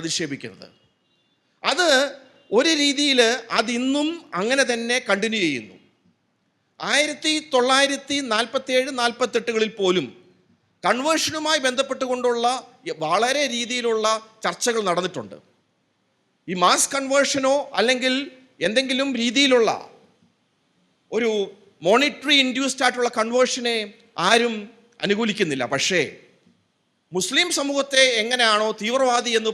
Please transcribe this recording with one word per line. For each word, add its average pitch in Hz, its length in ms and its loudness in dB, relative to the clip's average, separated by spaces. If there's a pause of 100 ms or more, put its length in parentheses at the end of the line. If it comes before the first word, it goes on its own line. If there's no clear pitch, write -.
അധിക്ഷേപിക്കുന്നത്. 139 640 -8 (1000)
അത് 339 180 2 (680)
ഒരു 320 120 4 (120)
രീതിയിൽ 277 380 2 (400)
അതിന്നും 262 480 -2 (320)
അങ്ങനെ 262 320 2
തന്നെ 233 240 -2 (120)
കണ്ടിന്യൂ 208 380 0
ചെയ്യുന്നു. 113 300 -6 (1160)
ആയിരത്തി 302 400 0 (220)
തൊള്ളായിരത്തി 269 640 2 (160)
നാൽപത്തിയേഴ് 254 580 0 (100)
നാൽപത്തെട്ടുകളിൽ 233 800 -2
പോലും 185 260 0 (800)
കൺവേർഷനുമായി 302 800 0
ബന്ധപ്പെട്ടുകൊണ്ടുള്ള 247 800 -2 (400)
ഈ 170 40 -6 (140)
വളരെ 233 380 2 (140)
രീതിയിലുള്ള 233 500 -2 (380)
ചർച്ചകൾ 226 440 -2
നടന്നിട്ടുണ്ട്. 170 480 -4 (1120)
ഈ 190 120 -4
മാസ് 254 320 4
കൺവേർഷനോ 269 600 0 (240)
അല്ലെങ്കിൽ 254 360 2 (520)
എന്തെങ്കിലും 262 420 -2 (120)
രീതിയിലുള്ള 240 500 2 (1500)
ഒരു 226 140 0 (560)
മോണിറ്ററി 277 580 2
ഇൻഡ്യൂസ്ഡ് 262 400 -2
ആയിട്ടുള്ള 247 260 0 (100)
കൺവേർഷനെ 240 560 0 (520)
ആരും 233 260 4 (500)
അനുകൂലിക്കുന്നില്ല. 190 600 -2 (100)
പക്ഷേ 165 260 0 (1160)
മുസ്ലിം 294 320 0 (100)
സമൂഹത്തെ 277 460 2 (160)
എങ്ങനെയാണോ 220 480 2 (140)
തീവ്രവാദി 240 560 0
എന്ന് 220 160 -2